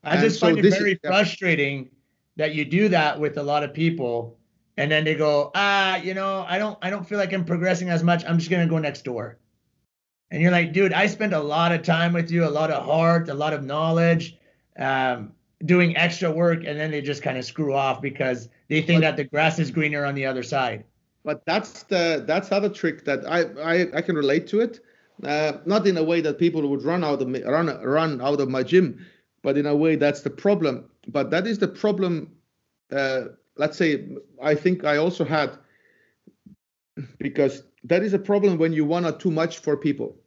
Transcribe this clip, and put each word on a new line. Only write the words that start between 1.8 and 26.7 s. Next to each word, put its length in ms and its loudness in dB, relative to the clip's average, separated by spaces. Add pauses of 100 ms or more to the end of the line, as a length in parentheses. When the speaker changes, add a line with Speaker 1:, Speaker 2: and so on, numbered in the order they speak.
Speaker 1:
that 200 -2
you 80 -2
do 240 2
that 320 2
with 180 -2
a 60 -6
lot 180 0
of 100 -6
people, 640 -2 (400)
and 140 -2
then 140 2
they 100 0
go, 400 2
"Ah, 480 2
you 120 -6
know, 340 -4
I 100 -2
don't, 240 -4
I 80 -4
don't 160 -8
feel 120 -6
like 140 -2
I'm 120 -2
progressing 460 -2
as 120 2
much. 220 2
I'm 140 2
just 120 -2
gonna 160 4
go 120 2
next 260 -4
door." 320 -8 (960)
And 80 -4
you're 120 6
like, 200 2
"Dude, 200 2
I 160 2
spent 240 -2
a 80 0
lot 320 2
of 100 0
time 300 2
with 180 0
you, 160 2
a 140 -2
lot 100 0
of 140 -2
heart, 440 2
a 60 -6
lot 180 -2
of 120 -4
knowledge, 760 0 (400)
um, 540 -2 (320)
doing 320 4
extra 340 0
work," 340 2
and 140 -6
then 140 -4
they 100 -4
just 200 -4
kinda 200 -4
screw 320 -4
off 260 0
because 480 -4 (200)
they 120 2
think 220 4
Speaker 2:
But 60 4
Speaker 1:
that 80 -2
the 80 -4
grass 340 0
is 140 -2
greener 320 -2
on 100 -4
the 100 -4
other 200 -4
side. 400 -2 (400)
Speaker 2:
But 220 -6
that's 360 -2
the, 420 0
that's 260 -2
the 40 2
other 140 2
trick 380 -4
that 220 -2
I, 120 2 (200)
I, 380 0
I 40 -2
can 120 -2
relate 340 2
to 120 2
it. 180 -2 (460)
Uh, 420 0
not 200 2
in 120 4
a 60 2
way 160 2
that 180 -2
people 300 2
would 160 -2